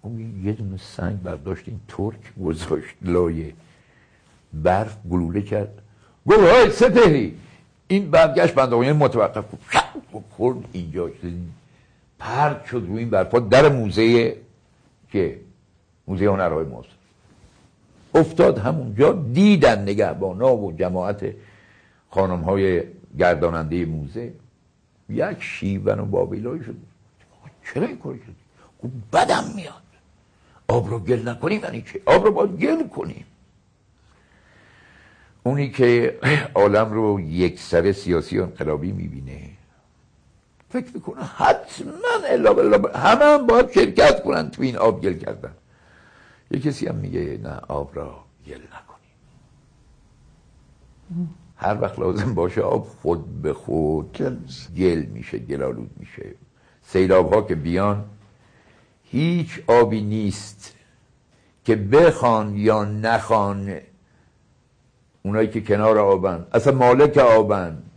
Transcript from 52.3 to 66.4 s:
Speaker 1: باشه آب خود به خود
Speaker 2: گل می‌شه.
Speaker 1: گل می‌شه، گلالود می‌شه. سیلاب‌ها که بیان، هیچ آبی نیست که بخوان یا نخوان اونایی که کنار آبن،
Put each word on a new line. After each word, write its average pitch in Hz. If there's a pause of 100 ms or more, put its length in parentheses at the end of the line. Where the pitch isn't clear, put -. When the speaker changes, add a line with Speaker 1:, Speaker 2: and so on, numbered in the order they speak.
Speaker 1:
باشه 87
آب -
خود -
به 76
خود 76
Speaker 2:
گل 131
می‌شه. -
Speaker 1:
گل 85
می‌شه، 55
گلالود 62
می‌شه. - (480)
سیلاب‌ها 95
که 92
بیان، 95 (960)
هیچ 165
آبی 113
نیست 104 (920)
که 110
بخوان 110
یا 107
نخوان 104 (1400)
اونایی 107
که 110
کنار 107
آبن، 95